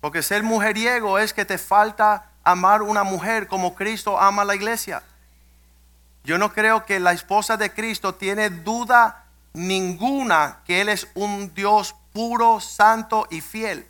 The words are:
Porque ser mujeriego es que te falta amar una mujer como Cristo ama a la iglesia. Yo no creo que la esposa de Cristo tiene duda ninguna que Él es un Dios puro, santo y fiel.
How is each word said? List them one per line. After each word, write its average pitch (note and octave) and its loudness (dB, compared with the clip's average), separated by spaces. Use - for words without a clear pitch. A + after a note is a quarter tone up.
Porque D3 -4
ser G3+ 0
mujeriego A3 0
es G#3+ 0
que G#3 -4
te F#3+ -4
falta G#3 2
amar F#3 4
una G#3 0
mujer G3 -4
como F3+ -2
Cristo G#3 -2
ama G3+ 4
a - 2
la G3+ 0
iglesia. G3+ -6
Yo D#3 -2
no G#3 0
creo A3 2
que G3 -2
la F3+ 4
esposa G#3 -2
de G#3 -2
Cristo G#3+ -6
tiene G3+ -2
duda A3+ 0
ninguna F#3 -2
que F3+ 0
Él G#3 0
es G#3 -2
un G3+ -6
Dios G3+ 0
puro, A#3 0
santo A3 2
y D#3+ -8
fiel. G#3 -10